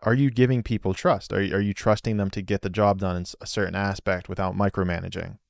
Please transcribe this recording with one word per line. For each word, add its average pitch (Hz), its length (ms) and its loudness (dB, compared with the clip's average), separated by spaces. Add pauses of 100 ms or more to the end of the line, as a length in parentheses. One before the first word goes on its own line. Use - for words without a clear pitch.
are 113 100 4
you 139 160 4
giving 123 340 4
people 101 300 -2
trust? 120 400 0
Are, 98 60 0
are 98 200 0
you 101 140 0
trusting 110 420 2
them 101 140 0
to 101 120 -6
get 98 200 -2
the 98 80 -4
job 101 300 4
done 92 180 -2
in 87 60 -4
s-, - 180 -12
a - 60 -14
certain 92 280 -2
aspect 98 540 -2
without 92 260 -4
micromanaging? 92 840 -2 (100)